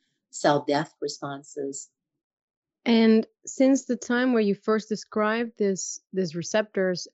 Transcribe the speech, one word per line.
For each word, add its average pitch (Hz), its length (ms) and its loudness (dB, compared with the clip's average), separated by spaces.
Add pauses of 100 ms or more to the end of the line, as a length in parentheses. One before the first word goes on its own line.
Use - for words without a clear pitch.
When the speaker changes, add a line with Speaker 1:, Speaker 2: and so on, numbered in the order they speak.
(320)
Speaker 1:
cell 147 360 0
death 147 320 0
responses. 143 920 -10 (920)
Speaker 2:
And 226 420 4 (180)
since 269 400 2
the 247 100 -4
time 247 380 -2
where 226 80 4
you 202 140 2
first 214 340 -2
described 220 720 -4
this, 196 420 -4 (100)
these 185 240 -4
receptors, 185 800 -2